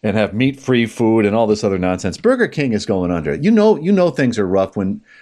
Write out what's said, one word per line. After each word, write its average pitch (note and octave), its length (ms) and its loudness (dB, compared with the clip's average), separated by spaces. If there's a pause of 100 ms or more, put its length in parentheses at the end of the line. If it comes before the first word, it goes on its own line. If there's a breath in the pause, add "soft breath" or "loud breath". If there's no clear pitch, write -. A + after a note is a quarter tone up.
and G#2 120 -2
have G#2 180 0
meat-free B2+ 520 0
food A2+ 380 2
and G2+ 100 2
all A2+ 140 2
this G#2+ 160 0
other G2 140 0
nonsense. F2+ 400 -2
Burger A#3+ 300 0
King C#3 240 -4
is G#2 140 -4
going F#2 240 -2
under. D2+ 240 -2
You D#3 160 0
know, G#3+ 260 4
you D#3 140 -4
know F3+ 200 2
things B2 280 -2
are G2+ 80 0
rough F#2+ 300 0
when G2+ 260 -4 (200 soft breath)